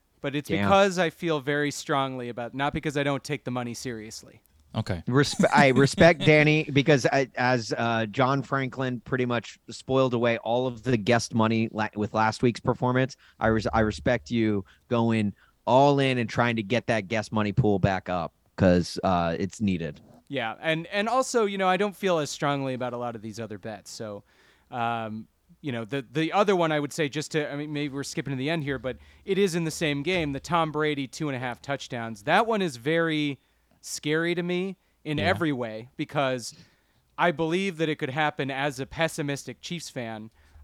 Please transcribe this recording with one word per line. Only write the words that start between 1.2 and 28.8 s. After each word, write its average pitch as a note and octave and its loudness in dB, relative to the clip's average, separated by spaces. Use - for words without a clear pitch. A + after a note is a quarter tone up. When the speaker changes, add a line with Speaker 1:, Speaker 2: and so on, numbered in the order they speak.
Speaker 1:
very D3 0
strongly C3 -2
about, A#2 -8
not C#3 -2
because D3 -4
I C#3+ 0
don't C#3 -2
take D3 -6
the B2+ -6
money B2 -6
seriously. A2+ -12
Speaker 3:
Okay. G2 -4
Speaker 2:
Respe-, C3 4
I C#3+ 6
respect C#3 4
Speaker 3:
<laughs> C#3+ -4
Speaker 2:
Danny D3+ 4
because C3+ 4
I, C#3 0
as, B2 0
uh, A#2 0
John C3 0
Franklin B2+ -4
pretty B2+ -2
much A#2+ -4
spoiled C3 2
away A#2 2
all A#2+ 0
of A#2+ -6
the B2+ 2
guest A2+ 2
money A2+ 4
la-, G#2+ -2
with G#2 -2
last A2 2
week's A#2+ 2
performance, B2+ 0
I - 2
res-, A2 2
I A2+ 4
respect A2+ 0
you G#2+ 0
going A2+ 2
all C#3 6
in C3+ 2
and A2+ -2
trying A#2+ 2
to A2+ -2
get A2 0
that A2 0
guest G#2+ -2
money G#2 0
pool G2+ 2
back F#2 0
up F2 -4
'cause, F2+ 4
uh, F2 2
it's F#2 -6
needed. E2+ -2
Speaker 1:
Yeah, A#2 -4
and, D#3+ -4
and G3+ -2
also, A#3+ 2
you G3+ -2
know, F#3+ 2
I F#3 4
don't G3 -2
feel F3+ 0
as C#3+ -2
strongly C#3 -2
about B2 -6
a A#2+ -8
lot A#2+ -6
of A2 -12
these G#2+ -10
other G#2+ -8
bets, G#2 -12
so, G#2 -10
um, A#2 -4
you C#3+ -6
know, A#2 -6
the, C3+ -6
the D#3+ -2
other G3 4
one E3+ 2
I D3+ 2
would C#3+ -4
say D#3 0
just D3 -6
to, D3 -2
I C#3+ -8
mean, D3+ -8
maybe C#3+ -4
we're C#3 -6
skipping C#3 -6
to C3+ -4
the C3 -2
end E3 -2
here, C3+ -2
but B2 -6